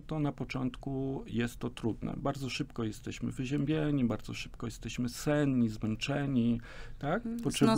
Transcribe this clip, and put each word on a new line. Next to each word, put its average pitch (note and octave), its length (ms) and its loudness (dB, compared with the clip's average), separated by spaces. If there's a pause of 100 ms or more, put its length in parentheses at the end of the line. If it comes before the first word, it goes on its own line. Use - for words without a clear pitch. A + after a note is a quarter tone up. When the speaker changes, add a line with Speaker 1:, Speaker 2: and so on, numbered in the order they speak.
Speaker 1:
to D#3 120 -2
na C#3+ 140 2
początku C3+ 920 -4
jest A#2 300 0
to A#2+ 140 -4
trudne. A2+ 460 -2
Bardzo C3+ 340 -2
szybko A#2+ 340 -4
jesteśmy G#2+ 480 -4
wyziębieni, C#3+ 720 2
bardzo A2 300 0
szybko - 320 -8
jesteśmy - 420 -4
senni, C#3 600 4
zmęczeni, A#2 920 2 (380)
tak? D#3 180 0 (100)
Speaker 2:
Mhm. A#3 120 -4
Z A#3 40 -6
Speaker 1:
Potrzebuje- A3 360 6